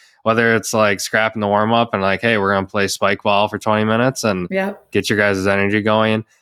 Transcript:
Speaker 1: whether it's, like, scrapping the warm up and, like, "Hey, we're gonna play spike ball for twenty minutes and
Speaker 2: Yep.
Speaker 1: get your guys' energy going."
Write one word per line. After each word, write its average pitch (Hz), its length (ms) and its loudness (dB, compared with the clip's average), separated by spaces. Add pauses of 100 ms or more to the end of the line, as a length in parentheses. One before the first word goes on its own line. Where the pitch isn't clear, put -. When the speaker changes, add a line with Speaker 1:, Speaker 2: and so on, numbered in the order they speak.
(240)
Speaker 1:
whether 113 320 2
it's, - 180 -4
like, 104 260 2
scrapping 110 420 -2
the 104 60 0
warm 107 260 2
up 117 200 2
and, 101 80 -2
like, 95 200 0
"Hey, 117 160 0
we're 98 160 0
gonna 98 140 0
play 101 200 -2
spike 101 360 -2
ball 104 240 2
for 104 100 -8
twenty 107 280 0
minutes 117 400 0
and 92 260 -2
Speaker 2:
Yep. - 400 -6
Speaker 1:
get 101 180 -2
your 107 80 0
guys' 98 300 0
energy 101 340 0
going." 110 440 0 (160)